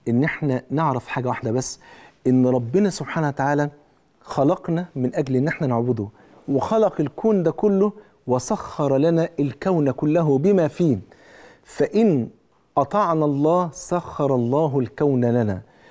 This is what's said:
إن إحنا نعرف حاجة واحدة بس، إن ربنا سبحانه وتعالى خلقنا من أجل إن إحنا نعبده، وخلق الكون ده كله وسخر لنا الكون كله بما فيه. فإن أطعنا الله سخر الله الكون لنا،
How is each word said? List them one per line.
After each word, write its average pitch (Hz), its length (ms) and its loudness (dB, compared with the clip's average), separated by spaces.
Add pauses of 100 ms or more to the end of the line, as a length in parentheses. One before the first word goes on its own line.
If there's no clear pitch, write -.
إن 120 160 2
إحنا 135 460 -2
نعرف 135 380 -2
حاجة 127 200 -4
واحدة 113 240 -4
بس، - 280 -4 (460)
إن 127 200 4
ربنا 127 440 2
سبحانه 151 380 -4
وتعالى 143 420 0 (500)
خلقنا 170 680 0 (100)
من 127 180 -2
أجل 131 220 -2
إن 135 120 2
إحنا 156 180 -4
نعبده، 117 420 -2 (400)
وخلق 185 520 0
الكون 196 420 0
ده 160 80 2
كله 202 420 0 (340)
وسخر 135 680 -2
لنا 165 320 2 (120)
الكون 147 500 0
كله 151 480 2
بما 175 300 2
فيه. 147 300 0 (680)
فإن 190 640 0 (480)
أطعنا 160 480 0
الله 151 480 2
سخر 151 640 -4
الله 131 440 0
الكون 127 460 0
لنا، 117 380 0 (280)